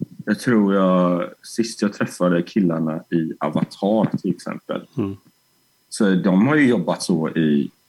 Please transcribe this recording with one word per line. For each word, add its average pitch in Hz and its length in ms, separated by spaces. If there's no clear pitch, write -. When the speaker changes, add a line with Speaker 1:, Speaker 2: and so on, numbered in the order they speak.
Speaker 1:
jag 107 140
tror 104 360
jag, 90 540
sist - 380
jag 104 120
träffade 87 480
killarna 82 680
i 80 300
Avatar 90 800
till - 140
exempel. - 560
Speaker 2:
Mm. 101 200
Speaker 1:
Så 98 260
de 95 320
har 151 80
ju 143 120
jobbat 90 360
så 80 260
i, 76 420